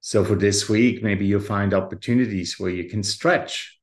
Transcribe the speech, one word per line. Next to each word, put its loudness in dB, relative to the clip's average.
So 2
for 2
this 2
week, 4
maybe 0
you'll 2
find 0
opportunities -2
where -2
you -6
can -4
stretch -2